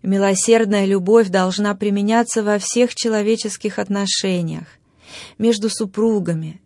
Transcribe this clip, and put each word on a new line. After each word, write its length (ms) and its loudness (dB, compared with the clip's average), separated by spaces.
Милосердная 840 2
любовь 420 4
должна 480 0
применяться 640 0
во 160 0
всех 380 0
человеческих 840 -2
отношениях, 880 -2
между 320 2
супругами, 960 -2